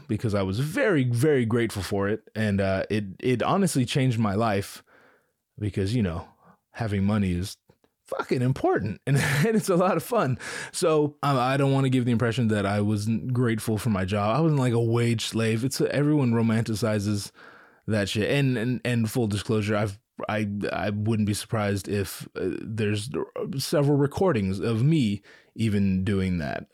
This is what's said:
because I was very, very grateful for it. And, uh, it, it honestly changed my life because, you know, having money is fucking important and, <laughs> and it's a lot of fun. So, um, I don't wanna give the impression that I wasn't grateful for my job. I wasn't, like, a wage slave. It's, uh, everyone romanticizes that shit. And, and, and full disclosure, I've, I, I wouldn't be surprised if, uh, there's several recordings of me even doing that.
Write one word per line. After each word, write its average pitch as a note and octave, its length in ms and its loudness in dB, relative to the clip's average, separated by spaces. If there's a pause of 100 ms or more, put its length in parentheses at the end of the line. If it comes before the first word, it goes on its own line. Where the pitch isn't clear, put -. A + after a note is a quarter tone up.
because G#2 280 -2
I G2+ 80 0
was F#2+ 180 -2
very, E3 440 0
very B2 420 2
grateful A2 360 0
for G2 260 -2
it. A2 260 -4
And, G#2 260 0
uh, F#2+ 300 0
it, G#2 140 -2 (160)
it B2+ 220 0
honestly D#3 440 0
changed C3 320 0
my G#2 160 0
life G#2 480 -2 (760)
because, G#2 360 -2
you B2 80 2
know, E2 260 -4 (440)
having G2+ 320 -2
money G2+ 280 2
is F2+ 240 -4 (500)
fucking - 360 -4
important C3 640 0
and, C#3 100 2
<laughs> D3 300 2
and A#3 100 2
it's F#3+ 140 0
a F3 60 4
lot F#3+ 200 2
of B3 60 -2
fun. E3 360 0 (340)
So, D3+ 500 2
um, C#3 160 2
I C3 180 2
don't C#3 160 2
wanna C3+ 160 2
give B2+ 160 2
the B2 80 2
impression A#2 360 2
that G#2 180 2
I G#2 160 0
wasn't G#2+ 500 -2
grateful A2+ 460 0
for B2 100 -2
my F#2+ 160 0
job. G#2 320 0
I D3 60 0
wasn't, D3+ 180 2
like, B2 140 2
a A#2 60 2
wage A#2 440 2
slave. A2+ 400 0
It's, C3+ 160 -4
uh, D3+ 100 2
everyone C#3+ 420 2
romanticizes A2 960 0 (560)
that G2+ 240 0
shit. G2+ 200 0
And, C3+ 280 2
and, A#2+ 260 -2
and A#2 260 0
full A#2+ 160 0
disclosure, G#2+ 480 0
I've, G#2 240 -2 (300)
I, G#2+ 200 -2 (220)
I F2 200 -4
wouldn't G#2+ 360 0
be G2+ 80 0
surprised G2+ 540 -2
if, - 480 -4
uh, F#2 140 -2 (100)
there's G#2+ 500 -4 (460)
several D3 400 2
recordings C3+ 640 0
of A2+ 240 0
me C3+ 380 2 (360)
even G2+ 460 2
doing F#2 320 0
that. C#2+ 380 -6